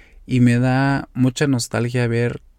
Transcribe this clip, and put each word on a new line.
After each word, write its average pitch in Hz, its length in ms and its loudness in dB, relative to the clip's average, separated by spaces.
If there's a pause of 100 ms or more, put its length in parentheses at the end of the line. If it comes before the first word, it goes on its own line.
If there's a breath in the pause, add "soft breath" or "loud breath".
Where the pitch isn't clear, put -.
(260 soft breath)
y 123 160 0
me 120 180 4
da 135 540 0
mucha 127 340 0
nostalgia 120 600 -2
ver 120 340 -2 (180)